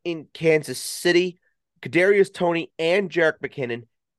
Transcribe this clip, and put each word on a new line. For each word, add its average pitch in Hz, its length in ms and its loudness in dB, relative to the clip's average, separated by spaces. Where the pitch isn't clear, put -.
in 160 280 -8
Kansas 156 460 0
City. 175 640 0
Kadarius 185 520 2
Toney 170 460 -2
and 175 300 0
Jerick 160 340 0
McKinnon 120 440 -8